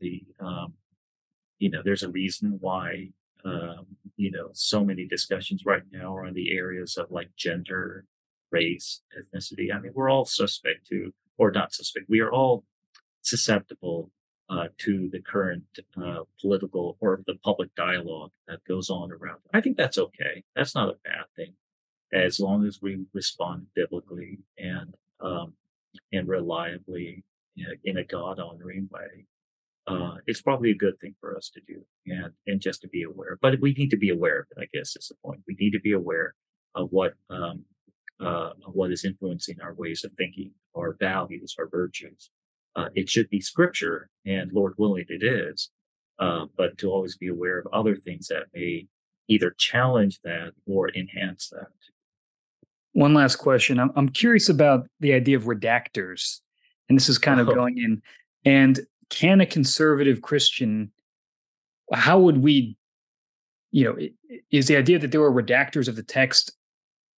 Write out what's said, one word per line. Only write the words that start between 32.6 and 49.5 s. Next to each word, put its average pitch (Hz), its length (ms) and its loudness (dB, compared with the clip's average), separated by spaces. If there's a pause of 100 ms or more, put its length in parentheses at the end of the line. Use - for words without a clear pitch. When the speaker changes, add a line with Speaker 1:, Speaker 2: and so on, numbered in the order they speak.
Speaker 1:
to 90 80 -18
be 87 140 -6
aware. 90 380 -12
But 131 200 4
we 139 100 4
need 139 200 0
to 107 60 2
be 98 120 4
aware 82 320 2
of - 60 -12 (100)
it, - 40 -10
I - 60 -12 (100)
guess - 200 -8
is - 100 -16
the - 80 -18 (100)
point. - 220 -12
We 95 140 -8
need 104 100 2
to 104 80 -2
be 104 140 0
aware 87 420 -2 (400)
of 90 160 -4
what, 92 220 2 (160)
um, 85 340 -10 (560)
uh, 85 320 -6 (160)
of 92 60 -18
what 92 180 -2
is 90 140 -6
influencing 87 560 -8
our 85 120 -14
ways 82 300 -10
of - 140 -14
thinking, 92 340 -8 (240)
our 85 240 -6
values, 95 580 -6
our - 120 -8
virtues. - 600 -8 (440)
Uh, 85 220 -6
it 98 140 -2
should 113 200 2
be 101 120 -2
scripture, 85 680 -2 (160)
and 95 280 -4
Lord 98 240 0
willing 101 320 0
it 85 140 -8
is, 92 480 -4 (480)
uh, 85 260 -2 (100)
but 87 220 0
to 98 120 -2
always 92 280 -2
be 90 100 -8
aware 90 320 -4
of 87 140 -12
other 107 240 2
things - 320 -12
that 78 240 -4
may 85 340 -6 (400)
either 95 300 4